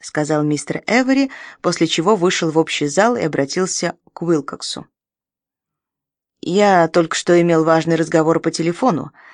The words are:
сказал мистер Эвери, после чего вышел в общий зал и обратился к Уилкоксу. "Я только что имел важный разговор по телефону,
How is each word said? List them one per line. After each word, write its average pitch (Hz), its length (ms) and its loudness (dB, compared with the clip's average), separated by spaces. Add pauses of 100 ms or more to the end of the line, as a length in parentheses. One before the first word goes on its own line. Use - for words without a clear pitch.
сказал 151 420 -2
мистер 151 440 -4
Эвери, 262 440 0 (300)
после 175 260 0
чего 175 300 2
вышел 175 340 0
в 151 80 2
общий 156 280 0
зал 208 300 2
и 196 60 -4
обратился 165 720 -4 (160)
к - 100 -14
Уилкоксу. - 640 -4 (1500)
"Я 185 480 2
только 165 280 0
что 170 240 2
имел 165 240 2
важный 160 320 2
разговор 160 440 2
по 165 100 -2
телефону, 170 640 -2 (220)